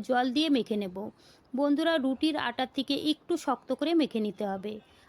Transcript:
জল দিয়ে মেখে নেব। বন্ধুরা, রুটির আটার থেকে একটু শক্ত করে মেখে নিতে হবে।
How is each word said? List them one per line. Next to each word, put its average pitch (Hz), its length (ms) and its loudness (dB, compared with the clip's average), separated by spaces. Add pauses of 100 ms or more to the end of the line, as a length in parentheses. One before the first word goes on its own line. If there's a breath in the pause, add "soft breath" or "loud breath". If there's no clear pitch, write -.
জল 254 300 2
দিয়ে 302 180 2
মেখে 226 260 2
নেব। 190 200 -4 (560 soft breath)
বন্ধুরা, 285 460 2
রুটির 269 380 0 (120)
আটার 247 260 -4
থেকে 277 200 -2 (160)
একটু - 260 -2
শক্ত - 360 -4
করে 294 220 0
মেখে 254 260 2
নিতে 208 260 -4
হবে। 196 260 -6 (360 soft breath)